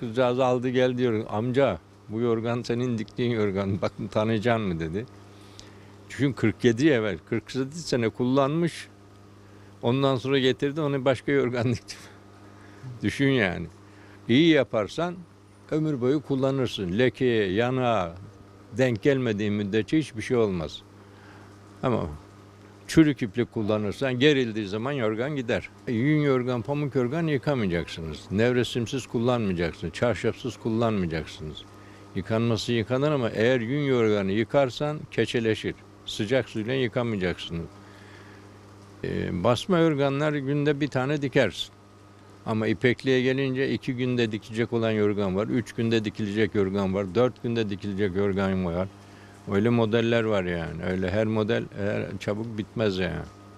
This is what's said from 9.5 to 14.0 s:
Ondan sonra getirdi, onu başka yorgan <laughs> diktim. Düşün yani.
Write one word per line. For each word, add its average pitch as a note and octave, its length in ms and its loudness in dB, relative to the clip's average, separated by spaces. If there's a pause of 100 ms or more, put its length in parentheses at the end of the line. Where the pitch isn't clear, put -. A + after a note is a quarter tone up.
Ondan C3+ 340 2
sonra C3+ 220 0
getirdi, C3+ 420 0
onu C#3 240 -2
başka C3+ 280 0
yorgan B2 400 2
<laughs> - 20 -2
diktim. - 240 -10 (1040)
Düşün C3+ 260 2
yani. F#2 380 2 (640)